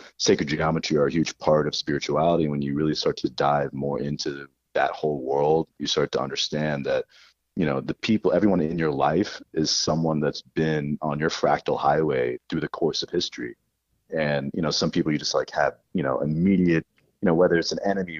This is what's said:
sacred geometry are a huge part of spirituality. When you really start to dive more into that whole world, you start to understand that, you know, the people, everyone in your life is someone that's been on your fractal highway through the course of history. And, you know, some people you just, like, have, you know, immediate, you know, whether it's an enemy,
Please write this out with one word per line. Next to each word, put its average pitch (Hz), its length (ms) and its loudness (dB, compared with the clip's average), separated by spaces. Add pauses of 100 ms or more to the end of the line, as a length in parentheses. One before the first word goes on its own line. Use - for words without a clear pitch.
(180)
sacred 92 320 2
geometry 80 480 0
are 71 80 4
a 69 60 0
huge 78 260 -2
part 76 300 2
of 73 80 -6
spirituality. 78 720 0
When 73 160 -2
you 69 100 -4
really 76 220 0
start - 220 -2
to - 120 -4
dive 71 440 0
more 69 260 -4
into 71 480 -6 (260)
that 69 160 2
whole 73 320 -4
world, 73 460 2 (100)
you 73 80 -8
start 73 280 0
to 64 60 0
understand 71 680 -4
that, 65 180 0 (500)
you 87 100 0
know, 67 140 0
the - 140 -6
people, - 400 0
everyone 92 260 4
in 80 200 0
your 78 120 0
life 73 480 0 (140)
is 78 160 0
someone 80 500 0
that's 73 220 -2
been 76 600 -2
on 73 180 -2
your 80 100 2
fractal - 480 0
highway 71 640 2 (100)
through 80 120 -2
the 78 80 -4
course - 340 -2
of - 80 -10
history. 64 440 -6 (540)
And, 73 460 -2
you 87 80 -2
know, 76 80 0
some 82 180 0
people 80 220 0
you 73 80 0
just, - 160 -4
like, 67 160 -2
have, 71 240 0 (180)
you 92 80 0
know, 65 200 0
immediate, 85 680 2 (340)
you 107 60 2
know, 82 80 4
whether 85 200 4
it's 82 160 0
an 80 140 -4
enemy, 95 340 -2